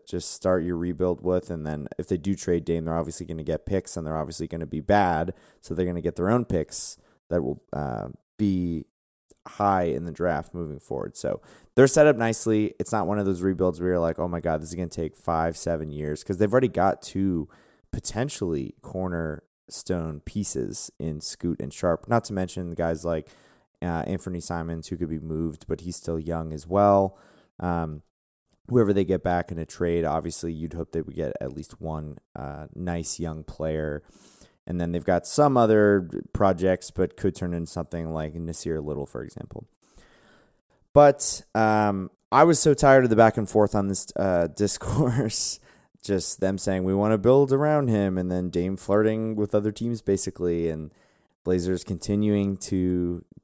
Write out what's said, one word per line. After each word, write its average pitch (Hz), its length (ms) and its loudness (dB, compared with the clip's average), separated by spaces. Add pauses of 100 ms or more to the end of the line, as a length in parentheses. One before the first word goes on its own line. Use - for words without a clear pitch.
just - 260 -4
start 92 320 0
your 87 120 -2
rebuild 87 460 -2
with. 90 280 0
And 78 160 -6
then 73 300 -6
if 87 120 -8
they 92 100 0
do 95 160 -2
trade 85 320 -2
Dame, 85 180 -2
they're 82 140 -2
obviously 82 280 -6
gonna 80 160 -10
get 78 240 -4
picks, 95 300 -2
and 80 100 -6
they're 78 120 -4
obviously 80 280 -6
gonna 82 200 -8
be 78 140 -6
bad. 90 520 2 (280)
So - 140 -10
they're 90 120 0
gonna 87 160 -4
get 85 140 -2
their 87 120 0
own 120 160 2
picks - 540 -4 (300)
that 85 140 0
will, 69 200 -6 (100)
uh, 62 360 -6 (280)
be 90 500 0 (600)
high 98 380 2
in 78 200 -2
the 82 80 -8
draft 82 420 -2
moving 78 240 -8
forward. - 380 -8
So - 240 -4 (340)
they're 131 120 8
set 147 200 8
up 143 100 6
nicely. 110 640 2
It's - 140 -4
not 104 140 0
one 104 120 -2
of 98 80 -2
those 90 160 -2
rebuilds 92 380 0
where 90 100 0
you're 87 80 2
like, 82 200 0
"Oh 90 100 -2
my 85 120 -4
God, 80 200 -2
this 80 100 -8
is 85 40 -6
gonna 85 140 -6
take 82 280 -6
five, 82 400 -2
seven 78 340 -4
years," 76 320 -6
'cause 92 160 -4
they've 104 140 2
already 127 160 4
got 92 340 0
two 92 460 -2 (420)
potentially 87 920 -4
cornerstone 82 1400 -6
pieces - 800 -4
in 78 220 -6
Scoot - 400 -6
and 69 120 -8
Sharpe, 85 360 -2
not 117 160 0
to - 80 -4
mention 92 400 -6
guys 82 320 -4
like, 82 240 -4 (540)
uh, 85 240 -4
Anthony 90 340 -6
Simons, 82 480 -6
who 87 80 -6
could 82 120 -4
be 80 100 -6
moved, 80 480 -6
but 80 140 -4
he's 87 160 -6
still 82 220 -4
young 80 340 -6
as 76 140 -10
well. 98 500 4 (420)
Um, 82 440 -4 (640)
whoever 113 240 4
they 98 120 2
get 90 180 0
back 87 280 -2
in 82 80 -8
a 80 80 -6
trade, 85 380 -2
obviously 82 480 -4
you'd 78 220 -8
hope 82 180 -8
they 82 80 -2
would 71 140 -10
get 76 260 -4
at 67 120 -4
least 78 280 -12
one, 76 380 -8 (180)
uh, 71 380 -10
nice 85 440 -4
young 80 240 -8
player. 78 600 -4 (640)
And 87 140 -4
then 85 120 -4
they've 85 120 -4
got 87 220 0
some 143 300 4
other 104 520 6 (240)
projects, 92 600 2
but - 240 -2
could 95 180 0
turn 87 200 -4
into 85 140 -6
something 82 440 -6
like 78 220 -6
Nasir 82 460 -4
Little, 71 260 -6
for 60 180 -10
example. - 420 -14 (1300)
But, - 500 8 (140)
um, 107 540 2 (200)
I 135 140 8
was 170 160 8
so 151 140 8
tired 135 280 8
of 120 80 2
the 107 60 6
back 113 200 8
and 107 120 -2
forth 107 260 4
on 98 140 2
this, 95 260 0
uh, 90 320 2
<laughs> 71 100 -8
discourse, 113 1040 0 (460)
just 95 340 0
them 95 180 0
saying, 92 280 0
"We 95 100 2
wanna 107 240 4
build 131 340 6
around 147 360 2
him," 101 280 2
and 90 140 -2
then 90 180 -2
Dame 90 280 -2
flirting 110 580 0
with 104 220 0
other 104 160 0
teams, 117 300 -4
basically, 87 640 0
and 78 240 -6 (500)
Blazers 90 400 0
continuing 101 760 0
to 90 640 -2 (200)